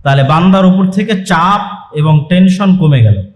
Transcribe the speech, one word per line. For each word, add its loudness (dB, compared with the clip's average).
তাহলে 0
বান্দার 2
উপর 2
থেকে -4
চাপ -2
এবং 0
টেনশন 2
কমে 2
গেল। 0